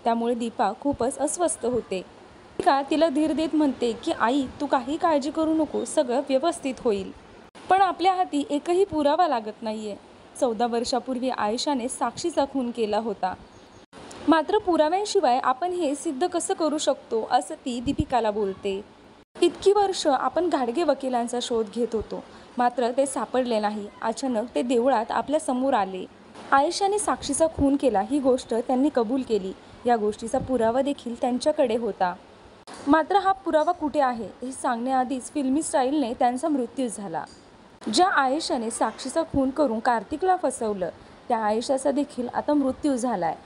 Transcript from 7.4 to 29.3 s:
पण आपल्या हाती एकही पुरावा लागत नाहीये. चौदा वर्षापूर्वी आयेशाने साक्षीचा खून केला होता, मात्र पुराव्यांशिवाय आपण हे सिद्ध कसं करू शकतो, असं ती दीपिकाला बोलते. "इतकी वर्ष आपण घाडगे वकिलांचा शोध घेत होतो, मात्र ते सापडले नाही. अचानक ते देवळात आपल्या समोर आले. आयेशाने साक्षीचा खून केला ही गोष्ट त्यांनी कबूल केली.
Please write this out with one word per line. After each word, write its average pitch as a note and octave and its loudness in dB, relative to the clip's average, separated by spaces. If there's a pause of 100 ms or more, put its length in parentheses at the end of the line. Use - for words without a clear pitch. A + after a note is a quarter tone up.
पण F#4+ 6
आपल्या F4+ 2
हाती F4+ 0
एकही F4 2
पुरावा D#4 2
लागत A3 -4
नाहीये. G#3+ -6 (440)
चौदा A#3+ 2
वर्षापूर्वी A#3+ -2
आयेशाने A#3+ -2
साक्षीचा C4+ -2
खून B3 -2
केला G#3+ 0
होता, G3+ -4 (920)
मात्र D#4+ 4
पुराव्यांशिवाय E4 2
आपण C4 0
हे E4 -2
सिद्ध D4+ -4
कसं F4 -2
करू D4+ 0
शकतो, A3+ -2
असं C#4+ 0
ती B3 -6
दीपिकाला B3+ 0
बोलते. G3 -4 (600)
"इतकी F4 4
वर्ष G4 2
आपण D4+ 2
घाडगे C4+ 0
वकिलांचा B3+ 0
शोध A3+ -2 (100)
घेत A#3 0
होतो, G3+ -6 (340)
मात्र A#3+ 2
ते C4+ 4
सापडले A#3+ 0
नाही. G#3 -2 (140)
अचानक A#3 -2
ते D4 2
देवळात A#3+ 2
आपल्या B3+ 0
समोर C4+ 0
आले. F#3+ -2 (460)
आयेशाने F4 2
साक्षीचा D4+ 0
खून C#4+ 2
केला A#3 2
ही B3 0
गोष्ट B3+ 2
त्यांनी B3+ 2
कबूल B3+ 2
केली. G3 -2 (340)